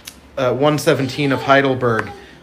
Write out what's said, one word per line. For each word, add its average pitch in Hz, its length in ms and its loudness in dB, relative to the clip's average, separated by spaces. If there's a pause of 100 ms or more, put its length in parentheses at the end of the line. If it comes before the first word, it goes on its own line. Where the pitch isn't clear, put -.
(380)
uh, 127 160 0
one 147 260 0
seventeen 139 520 0
of 127 120 -2
Heidelberg. 131 680 2 (340)